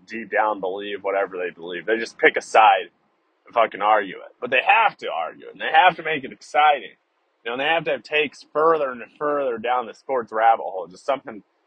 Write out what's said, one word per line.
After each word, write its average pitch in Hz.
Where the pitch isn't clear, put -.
deep 110
down 104
believe 98
whatever 98
they 90
believe. 85
They 113
just 113
pick 151
a 120
side 98
and -
fucking 110
argue 104
it. -
But 123
they 127
have 208
to 113
argue 76
it, 57
and 92
they 120
have 170
to 170
make 156
it 117
exciting. 147
You 117
know, 120
and 131
they 143
have 160
to 160
have 123
takes 151
further 151
and 120
further 143
down 120
the 95
sports 127
rabbit 113
hole, 92
just 92
something 123